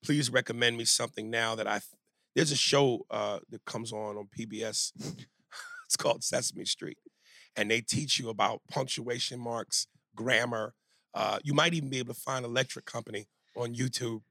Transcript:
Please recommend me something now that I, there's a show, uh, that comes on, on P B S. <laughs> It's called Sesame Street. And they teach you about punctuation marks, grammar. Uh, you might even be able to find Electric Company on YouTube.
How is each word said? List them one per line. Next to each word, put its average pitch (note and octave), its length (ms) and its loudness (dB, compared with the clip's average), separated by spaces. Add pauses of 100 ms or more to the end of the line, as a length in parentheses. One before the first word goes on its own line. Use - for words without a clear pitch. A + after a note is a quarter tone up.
Please C#3+ 280 2
recommend A#2+ 460 2
me A#2 80 -4
something A2+ 460 0
now A2+ 240 2
that A2 120 -2
I, G#2 140 2 (540)
there's D3 180 4
a C#3 40 2
show, C3+ 540 4
uh, G#2 280 -2 (120)
that A2 140 -14
comes A2+ 280 -6
on, G#2+ 240 -6
on G#2 140 -10
P - 140 -8
B G#2+ 180 -6
S. A2 360 -2
<laughs> - 40 -10 (840)
It's - 120 0
called - 260 0
Sesame - 400 -2
Street. - 320 -4 (600)
And G#2+ 140 2
they A#2 120 4
teach C#3 360 0
you A#2 120 -4
about G#2+ 400 2
punctuation B2 680 -2
marks, A#2 480 -2 (300)
grammar. A2+ 580 2 (380)
Uh, G#2 320 2
you C#3+ 80 0
might D#3+ 220 6
even D3 160 0
be C3 80 -2
able A#2+ 160 -4
to - 60 -14
find C3 240 -2
Electric B2 420 0
Company G#2+ 420 -8 (260)
on A#2+ 200 -4
YouTube. A#2+ 560 -2